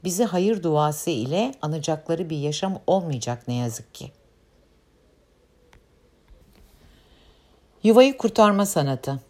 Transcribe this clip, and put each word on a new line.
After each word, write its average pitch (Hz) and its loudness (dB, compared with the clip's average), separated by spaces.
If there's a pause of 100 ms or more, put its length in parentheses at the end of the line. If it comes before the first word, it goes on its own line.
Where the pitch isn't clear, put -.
bizi 185 0
hayır 185 0
duası 151 0
ile 165 -2
anacakları 160 -4
bir 160 -6
yaşam 151 -4
olmayacak 143 -2
ne 123 -4
yazık 120 -6
ki. 135 -16 (3750)
Yuvayı 254 8
kurtarma 208 4
sanatı. 139 -2 (100)